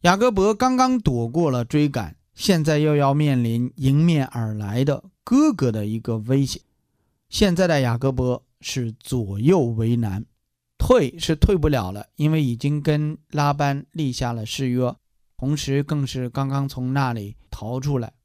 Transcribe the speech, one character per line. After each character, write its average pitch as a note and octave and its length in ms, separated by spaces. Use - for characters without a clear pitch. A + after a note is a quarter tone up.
雅 F3+ 180
各 B3 120
伯 G3+ 220
刚 B3+ 240
刚 B3+ 240
躲 A#2+ 300
过 D3+ 200
了 B2 140
追 D3 240
赶， A2+ 300
现 E3+ 280
在 D3+ 140
又 D3+ 180
要 C#3 200
面 C#3+ 280
临 A#2 340
迎 C#3 280
面 D#3 220
而 A2+ 260
来 G#2+ 320
的 C#3+ 180
哥 D4 260
哥 C#3+ 220
的 G#2+ 140
一 A2 120
个 A2+ 200
威 C3 260
胁。 - 160
现 F#3+ 260
在 F#3 100
的 D#3 140
雅 A#2+ 160
各 C3 160
伯 B2 320
是 A#2 320
左 G#2 480
右 E3 200
为 A#2 360
难， A2 300
退 E3+ 420
是 D#3+ 160
退 G3 220
不 D3+ 120
了 A2+ 220
了， G2+ 260
因 D3+ 140
为 D#3 140
已 A#2+ 100
经 C#3+ 280
跟 D3+ 340
拉 C#3+ 240
班 C#3+ 380
立 D3 200
下 A#2+ 220
了 A2+ 100
誓 C3 240
约， B2 260
同 C#3 180
时 C#3 260
更 D3 240
是 B2+ 220
刚 C3+ 200
刚 C#3 200
从 B2+ 240
那 C3+ 220
里 G#2 240
逃 A#2+ 300
出 C#3 160
来。 A2+ 160